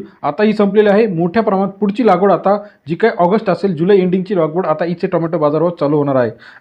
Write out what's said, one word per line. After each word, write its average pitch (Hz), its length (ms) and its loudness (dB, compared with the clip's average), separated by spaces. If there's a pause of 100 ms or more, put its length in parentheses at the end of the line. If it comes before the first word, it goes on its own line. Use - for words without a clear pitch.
(240)
आता 147 200 -2
ही 214 100 2
संपलेली 208 360 2
आहे. 214 180 4
मोठ्या 180 360 -2
प्रमाणात 196 300 -2
पुढची 214 340 -2
लागवड 190 240 4
आता 190 260 2 (300)
जी 160 80 -4
काही 226 240 0
ऑगस्ट 208 300 0
असेल, 180 260 -2
जुलै 180 220 2
एंडिंगची 180 400 0
लागवड, 165 280 -2
आता 156 200 -2
इथे 175 220 -4
टोमॅटो 165 300 -2
बाजारभाव 151 380 0
चालू 147 220 -2
होणार 143 180 -2
आहे. 123 140 2 (320)